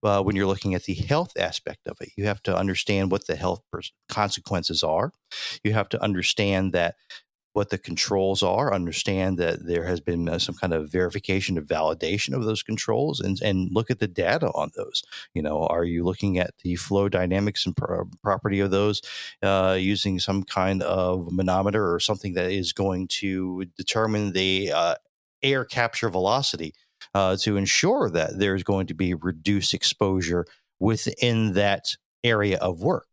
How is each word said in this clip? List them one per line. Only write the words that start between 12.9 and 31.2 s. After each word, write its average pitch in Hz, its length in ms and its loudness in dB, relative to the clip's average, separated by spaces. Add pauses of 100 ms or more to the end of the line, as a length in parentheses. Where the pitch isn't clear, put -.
and, 95 220 -2
and 92 280 0
look 113 200 0
at 123 80 -2
the 107 80 -2
data 92 400 0
on 73 280 -2
those. - 280 -6 (320)
You 80 80 -2
know, 76 240 0
are 85 180 0
you 85 180 -2
looking 92 360 0
at - 240 -2
the 87 140 -2
flow 98 320 2
dynamics 95 560 0
and 90 120 -2
pro-, 90 320 -4 (140)
property 98 360 0
of 98 120 2
those, 101 300 2 (420)
uh, 95 360 4
using 98 400 0
some 95 240 0
kind 95 380 0
of 90 500 0
manometer 92 640 2
or 85 60 0
something 101 340 -2
that 90 180 0
is 95 220 -2
going 92 340 0 (120)
to 92 460 -4 (120)
determine 107 540 0
the, 95 400 0
uh, 85 240 2 (460)
air 135 240 0
capture 117 440 0
velocity, 92 640 0 (400)
uh, 95 240 4
to 101 200 2
ensure 156 520 2
that 80 300 0
there's 98 240 2
going 95 240 0
to 85 60 -8
be 90 200 0
reduced 90 600 0
exposure 87 720 0 (340)
within 110 760 2